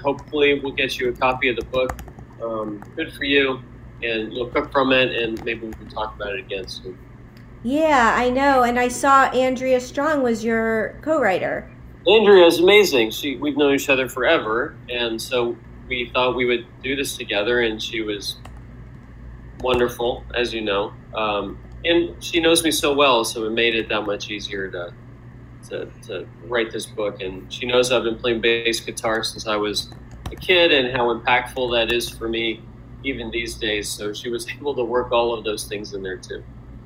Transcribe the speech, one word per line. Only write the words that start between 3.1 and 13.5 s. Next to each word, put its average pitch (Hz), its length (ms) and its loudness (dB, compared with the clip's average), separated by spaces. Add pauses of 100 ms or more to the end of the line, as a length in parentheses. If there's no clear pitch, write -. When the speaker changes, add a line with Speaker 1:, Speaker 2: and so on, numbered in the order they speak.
Speaker 1:
for - 100 -10
you, 139 380 2 (420)
and 110 300 -4
you'll 123 160 -6
cook 147 220 -2
from 135 200 2
it, 131 200 4
and 113 320 -4
maybe 113 240 -6
we 110 60 -10
can - 160 -16
talk 107 260 -8
about 104 180 -8
it 98 60 -6
again 95 280 -10
soon. - 300 -14 (680)
Speaker 2:
Yeah, 269 540 4
I 247 120 2
know, 262 340 4
and 240 160 2
I 247 80 2
saw 277 380 6
Andrea 262 540 2
Strong 285 440 0
was 226 200 0
your 226 580 0
co-writer. 196 680 0 (360)
Speaker 1:
Andrea 202 400 10
is 160 120 6
amazing. 175 520 6
She, 143 240 -6
we've 139 200 -2